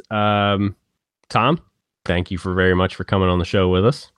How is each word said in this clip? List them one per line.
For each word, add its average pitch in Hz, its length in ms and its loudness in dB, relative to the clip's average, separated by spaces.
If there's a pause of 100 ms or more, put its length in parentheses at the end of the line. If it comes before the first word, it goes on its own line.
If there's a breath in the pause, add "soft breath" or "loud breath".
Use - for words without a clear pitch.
(120)
um, 101 640 0 (540)
Tom, 127 300 0 (460)
thank 87 260 -2
you 95 60 -6
for 92 160 -6
very 92 220 2
much 92 200 0
for - 80 -12
coming 95 240 0
on 90 120 2
the 85 60 -2
show 95 240 0
with 92 160 2
us. 139 320 -2